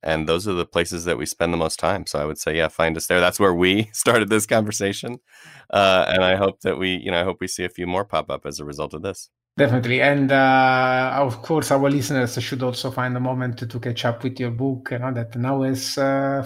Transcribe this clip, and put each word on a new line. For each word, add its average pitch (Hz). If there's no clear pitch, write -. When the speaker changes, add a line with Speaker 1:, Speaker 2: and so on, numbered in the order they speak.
Speaker 1:
And 80
those 87
are 98
the 87
places 87
that 80
we 76
spend 85
the 85
most 80
time. 92
So -
I 73
would 78
say, 80
yeah, 80
find 82
us 80
there. 90
That's 90
where 98
we 92
<laughs> -
started 117
this 107
conversation. 107
Uh, 95
and 92
I 92
hope 98
that 82
we, 92
you 95
know, 87
I -
hope 92
we 92
see 90
a 87
few 87
more 90
pop 80
up 69
as 71
a 76
result 73
of 78
this. 95
Speaker 2:
Definitely. 123
And, 139
uh, 131
of 135
course, 156
our 139
listeners 131
should 123
also 127
find 127
a 123
moment 127
to, 123
to 117
catch 120
up 120
with 131
your 123
book, 127
you 127
know, 127
that 117
now 131
is, 131
uh, 139